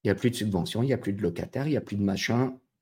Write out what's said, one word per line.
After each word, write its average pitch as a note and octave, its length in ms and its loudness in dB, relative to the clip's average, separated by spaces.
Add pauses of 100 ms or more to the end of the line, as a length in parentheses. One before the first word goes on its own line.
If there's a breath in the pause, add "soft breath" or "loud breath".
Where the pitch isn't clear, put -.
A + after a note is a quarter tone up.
Il A2 40 0
n'y G2+ 40 2
a - 40 4
plus A#2+ 140 0
de A#2+ 60 -10
subventions, G#2 460 2
il A#2+ 40 4
n'y B2+ 60 2
a A2+ 60 2
plus G2+ 140 -4
de G2+ 100 -4
locataires, D3+ 440 -2
il D#3 40 -2
n'y C3+ 60 2
a G#2 40 2
plus - 160 -8
de G#2 60 0
machin, A#2 540 0 (260)